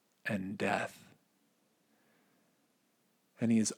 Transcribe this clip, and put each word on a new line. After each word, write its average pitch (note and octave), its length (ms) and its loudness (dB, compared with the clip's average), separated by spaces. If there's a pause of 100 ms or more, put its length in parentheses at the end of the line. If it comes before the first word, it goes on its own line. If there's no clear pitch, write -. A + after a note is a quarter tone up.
(260)
and G2 300 -4
death. G2+ 480 -2 (2250)
And A#2 100 2
he A2+ 80 6
is G#2+ 200 2